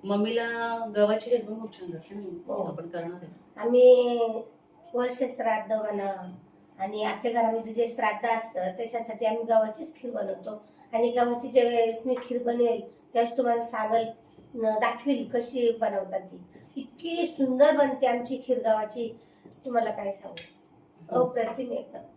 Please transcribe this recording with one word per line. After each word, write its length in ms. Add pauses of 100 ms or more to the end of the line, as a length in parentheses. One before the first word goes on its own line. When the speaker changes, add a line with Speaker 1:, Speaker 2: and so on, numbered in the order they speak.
Speaker 1:
मम्मीला 720 (180)
गव्हाची 360
खीर 140
पण 160
खूप 180
छान 120
करते 240
ना 60
मम्मी. 260
Speaker 2:
हो. 160
Speaker 1:
आपण 240
करणार 360
आहे. 360
Speaker 2:
आम्ही 580 (760)
वर्ष 340
श्राद्ध 460
म्हणा 600 (440)
आणि 240
आपल्या 380
घरामध्ये 320
जे 140
श्राद्ध 420
असतं 420
त्याच्यासाठी 540
आम्ही 180
गव्हाचीच 520
खीर 160
बनवतो. 540 (280)
आणि 180
गव्हाची 400
ज्या 120
वेळेस 420
मी 100 (100)
खीर 180
बनवेल 440
त्यावेळेस 500
तुम्हाला 240
सांगेल, 460 (480)
न, 240
दाखवेल 540
कशी 380
बनवतात 500
ती. 160 (380)
इतकी 500
सुंदर 520
बनते 300
आमची 400
खीर 120
गव्हाची, 580 (480)
तुम्हाला 260
काय 200
सांगू, 320 (680)
Speaker 1:
हो. 140
Speaker 2:
अप्रतिम 460
एकदम. 280 (180)